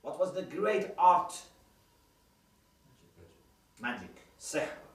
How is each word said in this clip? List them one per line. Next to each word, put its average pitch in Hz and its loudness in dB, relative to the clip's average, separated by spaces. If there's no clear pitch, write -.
What 160 -8
was 180 0
the 185 -4
great 196 -2
art? - 6
Magic, 110 -8
sihr. - -6